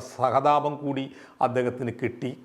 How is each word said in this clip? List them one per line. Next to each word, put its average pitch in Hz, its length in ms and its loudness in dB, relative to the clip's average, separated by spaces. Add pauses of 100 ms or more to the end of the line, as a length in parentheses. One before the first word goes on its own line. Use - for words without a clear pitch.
(140)
സഹതാപം 143 680 4
കൂടി 135 220 -2 (420)
അദ്ദേഹത്തിന് 123 540 0
കിട്ടി, 123 300 -4 (140)